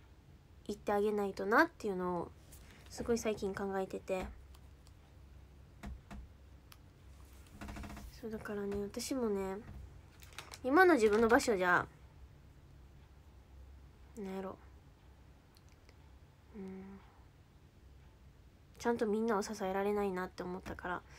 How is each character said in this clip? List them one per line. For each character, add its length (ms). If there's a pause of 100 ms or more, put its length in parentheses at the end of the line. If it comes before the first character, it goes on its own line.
(680)
い 40
っ 40
て 160
あ 80
げ 120
な 120
い 80
と 140
な 200
っ 40
て 160
い 60
う 40
の 220
を 140 (580)
す 140
ご 100
い 40
最 180
近 180
考 240
え 80
て 140
て。 260 (3750)
そ 160
う、 40
だ 100
か 120
ら 100
ね、 200
私 320
も 140
ね、 300 (1080)
今 200
の 100
自 140
分 120
の 80
場 100
所 180
じ 80
ゃ、 220 (2250)
な 60
ん 100
や 80
ろ、 140 (2000)
う 20
ん、 400 (1800)
ち 80
ゃ 40
ん 40
と 100
み 140
ん 80
な 100
を 40
支 100 (100)
え 100
ら 120
れ 80
な 100
い 80
な 140
っ 60
て 120
思 160
っ 20
た 140
か 140
ら、 140 (160)